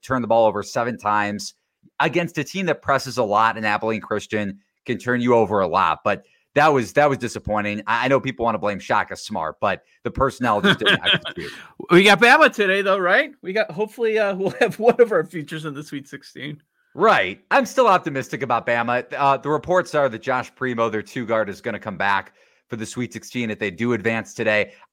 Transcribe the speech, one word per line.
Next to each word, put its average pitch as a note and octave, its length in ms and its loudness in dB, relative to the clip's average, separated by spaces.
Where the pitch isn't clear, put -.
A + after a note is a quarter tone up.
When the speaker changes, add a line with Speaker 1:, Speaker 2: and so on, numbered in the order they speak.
Speaker 1:
turn C3 200 -2
the A2+ 60 -4
ball A2+ 180 6
over G2+ 160 0
seven A#2 360 -4
times G#2 560 -2
against D#3+ 380 -2
a D3 60 -2
team F#3+ 220 -6
that D3+ 160 -2
presses C3 340 -2
a B2 80 2
lot, G#2+ 320 2
and A2 100 -4
Abilene G#2+ 340 0
Christian G#2 580 -4
can A#2+ 140 -4
turn B2 240 -2
you A#2+ 120 4
over G#2 260 4
a F#2 60 2
lot. E2 380 2
But G2+ 200 -2
that D3 120 6
was, C3 280 2
that D3 140 6
was C3+ 100 -2
disappointing. G#2 680 -4
I, A#2 180 0
I C3 40 0
know C3+ 100 4
people B2+ 260 -6
wanna G#2+ 140 0
blame G2 220 -4
Shaka G2 340 -2
Smart, D#2+ 460 -8
but G2 240 -2
the A#2 80 -6
personnel A#2+ 500 -2
just G2 200 2
didn't C#3 200 2
Speaker 2:
<laughs> F#2 60 -8
Speaker 1:
execute. - 460 -4
Speaker 2:
We F3 120 8
got G3+ 160 6
Bama C4 340 6
today, G3 300 0
though, G3 160 2
right? G#3+ 320 2
We F#3 100 -8
got, G#3 180 -2
hopefully, G#3+ 480 -2
uh, G3+ 160 0
<laughs> - 20 -8
we'll F#3+ 220 -2
have G#3+ 220 0
one A3+ 200 4
of A3+ 120 4
our D#3+ 120 2
futures D#3 400 -10
in D3 100 -8
the C#3 100 -12
Sweet C#3 240 -12
sixteen. - 520 -16
Speaker 1:
Right. B2+ 460 2
I'm C4 120 4
still B3+ 220 2
optimistic D3+ 560 0
about A#2 240 -2
Bama. A#2+ 400 0
Uh, C#3 200 2
the C3 120 -6
reports D#3+ 460 0
are C#3+ 140 2
that A2 120 -10
Josh B2+ 360 -4
Primo, A#2 340 -2
their G#2+ 100 -4
two A#2+ 260 -8
guard, A2 220 0
is F#2 120 -10
gonna G#2+ 180 -8
come G2 180 -10
back G2 380 0
for B2 60 -12
the A2 100 -8
Sweet A#2+ 280 -8
sixteen A#2 360 -8
if G#2 120 -6
they G#2 100 -2
do A#2 220 -2
advance A2+ 420 -4
today. G#2+ 380 0